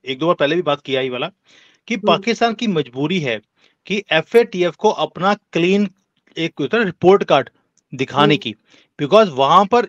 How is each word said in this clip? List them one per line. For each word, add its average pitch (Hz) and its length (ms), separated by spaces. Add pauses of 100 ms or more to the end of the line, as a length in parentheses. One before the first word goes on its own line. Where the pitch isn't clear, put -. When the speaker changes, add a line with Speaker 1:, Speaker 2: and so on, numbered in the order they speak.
Speaker 1:
एक 131 140
दो 156 80
बार 175 80
पहले 151 220
भी 175 60
बात 143 180
किया 131 200
ये 131 100
वाला 131 200 (580)
कि 226 60
Speaker 2:
हम्म। 208 120
Speaker 1:
पाकिस्तान 220 480
की 240 120
मजबूरी 151 540
है 113 200 (460)
कि 196 160 (100)
एफ़एटीएफ़ 175 640
को 214 140
अपना 170 440
क्लीन 190 560 (480)
एक 165 220
होता 208 180
है 233 60
रिपोर्ट 190 400
कार्ड 143 260 (440)
दिखाने 143 400
Speaker 2:
हम्म। 139 80
Speaker 1:
की, 110 120 (460)
because 185 280
वहां 147 380
पर 226 220